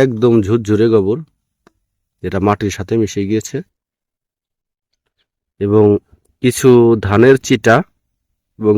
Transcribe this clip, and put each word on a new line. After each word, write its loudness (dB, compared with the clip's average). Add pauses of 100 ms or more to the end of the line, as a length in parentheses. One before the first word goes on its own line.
একদম 0 (140)
ঝুরঝুরে -2
গোবর, -2 (1040)
যেটা -8
মাটির -2
সাথে -10
মিশে -4
গিয়েছে, -6 (2000)
এবং 2 (580)
কিছু 0 (380)
ধানের 4 (100)
চিটা 2 (880)
এবং 2